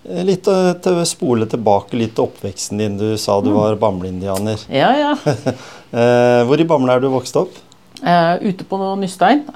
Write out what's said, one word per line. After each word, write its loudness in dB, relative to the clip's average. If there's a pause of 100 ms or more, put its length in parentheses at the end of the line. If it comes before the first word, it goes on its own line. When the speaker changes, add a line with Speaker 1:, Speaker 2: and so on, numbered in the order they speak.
Speaker 1:
Eh, -6
litt, 0
eh, 2
til -2
å 0
spole 0
tilbake 0
litt -2
til 2
oppveksten -10
din. -4
Du -2
sa 0
du 0
Speaker 2:
Mm. 2
Speaker 1:
var 2
bamleindianer. -2 (120)
Speaker 2:
Ja, 2
ja. 0 (100)
Speaker 1:
<laughs> -2 (400)
Eh, 4
hvor 2
i 4
Bamble 2
er 4
du 0
vokst -2
opp? -2 (520)
Speaker 2:
Eh, 2
ute -4
på -6 (220)
Nystein, 2 (120)